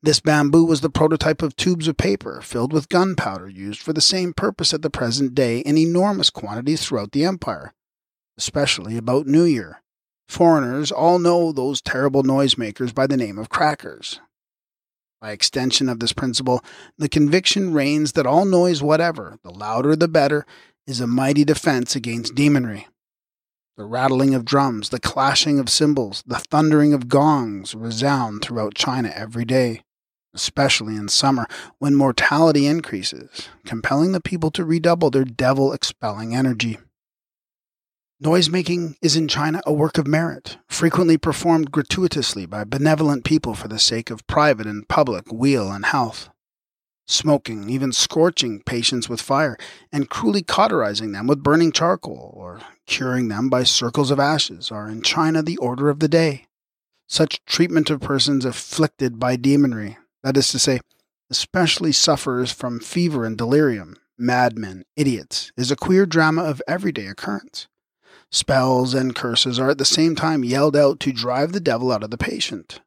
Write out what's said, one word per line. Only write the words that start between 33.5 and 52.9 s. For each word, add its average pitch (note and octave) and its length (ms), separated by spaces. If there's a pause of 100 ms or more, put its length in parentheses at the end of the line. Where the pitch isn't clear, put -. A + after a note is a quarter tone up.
compelling D#3 460
the F#3 80
people D#3+ 320
to F3 140
redouble E3+ 440
their C3+ 140
devil-expelling B2+ 1120
energy. A#2 440 (1400)
Noisemaking E3+ 800
is D#3+ 160
in D#3+ 100
China D#3 380
a D3 80
work D3+ 240
of D3 100
merit, D#3+ 500 (120)
frequently E3 480
performed D#3+ 540
gratuitously D3+ 720
by G#2 180
benevolent C#3+ 640
people D3+ 280
for - 140
the G#2+ 120
sake A#2 300
of A2 180
private C#3 380
and G#2 220
public B2+ 420
weal A#2 400
and G2+ 160
health. - 440 (760)
Smoking, A2 640
even C3 220
scorching C3+ 720
patients A#2+ 480
with A#2 120
fire, C#3 360 (340)
and D3 180
cruelly G3+ 320
cauterizing A2 720
them G2+ 160
with C#3 160
burning D#3 300
charcoal, - 640
or F2+ 240 (260)
curing B2+ 400